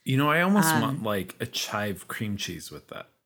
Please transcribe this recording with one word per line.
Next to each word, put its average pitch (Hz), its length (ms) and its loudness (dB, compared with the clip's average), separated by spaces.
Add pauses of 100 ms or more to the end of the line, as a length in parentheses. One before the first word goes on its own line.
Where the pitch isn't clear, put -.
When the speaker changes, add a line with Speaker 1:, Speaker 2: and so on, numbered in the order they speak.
Speaker 1:
You 135 120 2
know, 147 140 4
I 160 120 6
almost 190 260 4
Speaker 2:
Um, 156 140 4
Speaker 1:
want, 139 200 -2
like, 101 380 -2
a 113 60 -4
chive 104 600 -6
cream 104 300 -6
cheese 87 340 -10
with - 180 -16
that - 200 -14 (180)